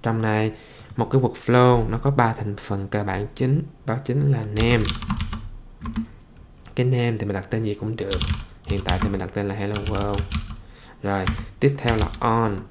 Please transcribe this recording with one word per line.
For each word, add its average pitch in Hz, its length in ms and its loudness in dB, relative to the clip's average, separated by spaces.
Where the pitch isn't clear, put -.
Trong 113 180 0
này 110 300 2
một 113 140 0
cái 131 100 6
workflow 120 680 6
nó 113 80 -2
có 139 140 0
ba 120 220 4
thành 104 220 -4
phần 98 320 -4
cơ 104 160 -2
bản 98 320 -2
chính, 139 280 2
đó 113 180 0
chính 143 280 2
là 113 120 2
name. 110 400 2
Cái 127 100 2
name 120 340 2
thì 104 60 -4
mình 101 80 -2
đặt 98 160 -6
tên 113 140 0
gì 104 100 -2
cũng 110 220 -4
được. 98 240 -2
Hiện 101 200 0
tại 92 160 0
thì 104 80 0
mình 98 100 -2
đặt 92 140 -4
tên 101 140 0
là 98 80 -2
hello 104 200 -2
world. 101 440 -2
Rồi, 98 220 0
tiếp 139 180 4
theo 113 200 2
là 110 100 2
on. 113 380 2